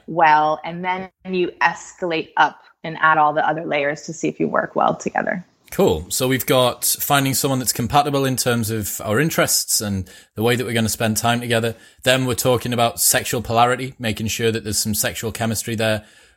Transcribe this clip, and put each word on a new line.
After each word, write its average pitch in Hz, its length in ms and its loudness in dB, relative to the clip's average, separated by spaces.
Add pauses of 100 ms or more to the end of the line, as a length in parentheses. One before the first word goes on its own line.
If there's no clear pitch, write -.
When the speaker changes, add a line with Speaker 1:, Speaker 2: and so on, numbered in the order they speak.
Speaker 1:
well, 156 580 4
and 170 180 -8
then 185 260 -4 (160)
you 185 240 0 (120)
escalate 170 760 -2
up 147 260 2 (220)
and 160 160 -8
add 156 180 4
all 151 160 4
the 156 140 0
other 156 180 -2
layers 147 380 -2
to 165 100 -10
see - 140 -4
if - 120 -4
you 160 100 0
work - 260 -4
well - 200 2
together. - 500 -6 (260)
Speaker 2:
Cool. 90 380 2
So 131 180 -2
we've 131 180 0
got 127 400 2
finding 135 480 0
someone 135 260 0
that's 127 140 -4
compatible 139 520 0
in 131 100 0
terms 120 340 0
of 107 320 -4
our 107 180 0
interests - 600 0
and 98 280 -4 (260)
the 107 80 -2
way 120 140 4
that 127 80 -2
we're 120 80 -4
gonna 113 160 2
spend 107 280 0
time 120 220 2
together. 117 360 -2 (280)
Then 131 220 2
we're 123 100 0
talking 123 380 0
about 117 260 0
sexual 123 420 0
polarity, 123 580 2
making 113 280 -4
sure 113 240 0
that 110 140 -4
there's 107 140 -4
some 110 140 -2
sexual 113 380 -4
chemistry 113 440 -4
there. 107 300 -2 (320)